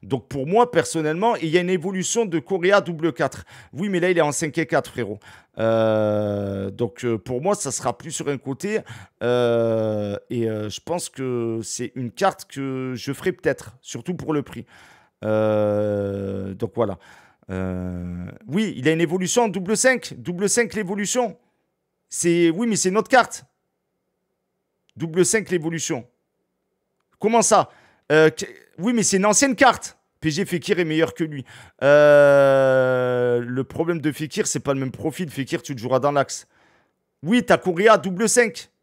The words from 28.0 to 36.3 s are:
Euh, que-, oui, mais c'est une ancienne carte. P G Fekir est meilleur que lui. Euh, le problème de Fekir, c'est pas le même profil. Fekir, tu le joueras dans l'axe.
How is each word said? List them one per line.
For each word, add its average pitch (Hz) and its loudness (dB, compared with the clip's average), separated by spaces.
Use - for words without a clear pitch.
Euh, 156 8
que-, 156 -6
oui, 214 -2
mais 226 2
c'est - 2
une 190 4
ancienne 220 4
carte. - 4
P 156 0
G 170 -2
Fekir 175 -2
est 175 2
meilleur 156 0
que - -4
lui. 147 -8
Euh, 135 6
le 123 -4
problème 165 -4
de 147 -2
Fekir, 156 -6
c'est 143 -4
pas 139 -2
le 135 -2
même 131 -4
profil. 156 -8
Fekir, 139 -6
tu 147 -10
le 131 -8
joueras 123 0
dans 143 2
l'axe. - -2